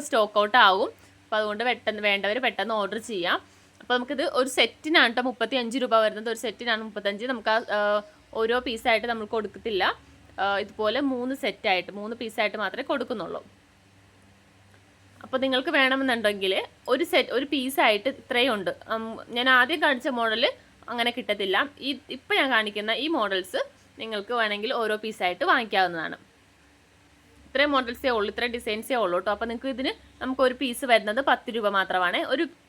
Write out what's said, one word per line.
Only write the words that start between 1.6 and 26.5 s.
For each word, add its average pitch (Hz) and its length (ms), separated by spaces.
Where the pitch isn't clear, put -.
പെട്ടെന്ന് 214 400
വേണ്ടവർ 202 380
പെട്ടെന്ന് 226 340
ഓർഡർ 202 160
ചെയ്യാം. 196 280
അപ്പൊ - 160
നമുക്കിത് 247 280
ഒരു 262 180
സെറ്റിനാണ് 262 560
ട്ടോ 247 160
മുപ്പത്തിയഞ്ച് 233 480
രൂപ 233 180
വരുന്നത്. 214 280
ഒരു 220 120
സെറ്റിനാണ് 226 440
മുപ്പത്തഞ്ച്. 202 440
നമുക്ക് 226 160
ആ, 220 80
ആ, - 20
ഓരോ 226 340
പീസായിട്ട് 226 400
നമ്മൾ 226 180
കൊടുക്കത്തില്ല. 208 580
ആ, - 20
ഇതുപോലെ 214 420
മൂന്ന് 254 220
സെറ്റായിട്ട്, 190 560
മൂന്ന് 220 140
പീസായിട്ട് 220 420
മാത്രമേ 208 340
കൊടുക്കുന്നുള്ളൂ. 208 520
അപ്പൊ 262 180
നിങ്ങൾക്ക് 262 360
വേണമെന്നുണ്ടെങ്കിൽ 233 760
ഒരു 277 200
സെറ്റ്, 262 260
ഒരു 277 140
പീസായിട്ട് 262 580
ഇത്രയും 247 460
ഉണ്ട്. 180 160
ഉം, 226 100
ഞാൻ 254 220
ആദ്യം 277 240
കാണിച്ച 294 260
മോഡൽ 233 360
അങ്ങനെ 240 260
കിട്ടത്തില്ല. 208 520
ഈ - 20
ഇപ്പൊ 415 240
ഞാൻ 277 160
കാണിക്കുന്ന 214 360
ഈ 302 40
മോഡൽസ് 196 440
നിങ്ങൾക്ക് 220 400
വേണമെങ്കിൽ 214 340
ഓരോ 220 300
പീസായിട്ട് 196 480
വാങ്ങിക്കാവുന്നതാണ്. 185 640